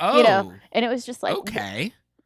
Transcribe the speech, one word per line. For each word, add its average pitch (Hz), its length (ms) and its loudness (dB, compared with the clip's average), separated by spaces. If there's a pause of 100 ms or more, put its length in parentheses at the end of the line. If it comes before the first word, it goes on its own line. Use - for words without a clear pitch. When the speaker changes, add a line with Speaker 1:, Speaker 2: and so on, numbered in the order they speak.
Speaker 1:
Oh, 202 160 2
Speaker 2:
you 247 60 8
know, 196 300 4 (200)
and 226 120 0
it 233 40 0
was 240 160 -6
just 247 180 -14
like, 196 140 -2
Speaker 1:
okay. 202 560 -8 (340)